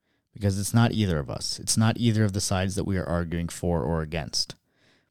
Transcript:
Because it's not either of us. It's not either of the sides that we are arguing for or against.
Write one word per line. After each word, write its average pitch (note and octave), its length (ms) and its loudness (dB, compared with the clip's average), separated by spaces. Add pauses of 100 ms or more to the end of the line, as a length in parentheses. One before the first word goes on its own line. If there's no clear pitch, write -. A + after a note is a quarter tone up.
(320)
Because G2+ 260 0
it's G2 160 -2
not A#2 160 6
either F#2 300 2
of B1+ 100 -6
us. - 300 -6
It's - 160 -2
not A2+ 200 4
either A2 280 2
of G2 80 2
the G2+ 80 -2
sides F#2+ 340 0
that F#2+ 120 -2
we F#2+ 100 0
are F2 120 -4
arguing E2+ 400 -2
for E2+ 340 0
or D#2+ 200 0
against. D#2 540 -6 (540)